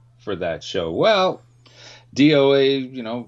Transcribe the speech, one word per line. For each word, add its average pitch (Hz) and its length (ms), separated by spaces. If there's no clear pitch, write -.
for 101 160
that 82 280
show. 82 280
Well, 185 500
D 147 220
O 139 180
A, 139 240
you 131 240
know, 113 260